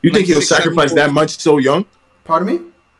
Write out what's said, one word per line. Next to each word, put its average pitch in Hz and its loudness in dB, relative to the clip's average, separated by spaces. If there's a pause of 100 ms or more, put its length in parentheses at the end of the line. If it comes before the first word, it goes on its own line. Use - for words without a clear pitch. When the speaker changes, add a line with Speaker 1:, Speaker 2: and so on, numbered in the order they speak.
Speaker 1:
You 165 2
Speaker 2:
Like, 214 0
Speaker 1:
think 185 0
he'll 165 2
Speaker 2:
six, 143 -2
seven 160 2
Speaker 1:
sacrifice 165 0
that 151 2
Speaker 2:
points. 143 -2
Speaker 1:
much 151 -2
so 151 2
young? 139 0 (380)
Speaker 3:
Pardon 170 -2
me? 339 -4 (400)